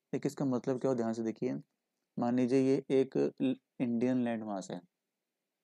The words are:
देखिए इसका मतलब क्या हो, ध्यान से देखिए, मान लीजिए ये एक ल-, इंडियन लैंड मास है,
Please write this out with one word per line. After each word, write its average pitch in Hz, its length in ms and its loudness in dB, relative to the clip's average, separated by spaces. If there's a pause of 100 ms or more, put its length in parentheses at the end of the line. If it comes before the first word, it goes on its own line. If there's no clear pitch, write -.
(120)
देखिए 139 140 -2
इसका 143 180 -4
मतलब 127 360 0
क्या 135 80 0
हो, 131 60 2
ध्यान 113 180 0
से 113 100 -4
देखिए, 117 320 -4 (640)
मान 120 180 0
लीजिए 127 240 4
ये 135 300 2
एक 139 420 2 (100)
ल-, 131 140 2 (240)
इंडियन 123 440 0
लैंड 113 200 -2
मास 98 260 -6
है, 92 100 -8 (840)